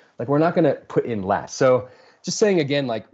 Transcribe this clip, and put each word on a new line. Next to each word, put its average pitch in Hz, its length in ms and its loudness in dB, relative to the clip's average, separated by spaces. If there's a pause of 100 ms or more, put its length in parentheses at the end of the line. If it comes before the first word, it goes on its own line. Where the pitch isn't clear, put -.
(200)
Like, 117 80 -6
we're 143 100 2
not 165 160 2
gonna 156 200 2
put - 300 -4
in 110 200 -6
less. 95 280 -2
So 127 360 2 (340)
just - 160 -8
saying 202 220 2
again, 143 260 -2
like, 110 260 -4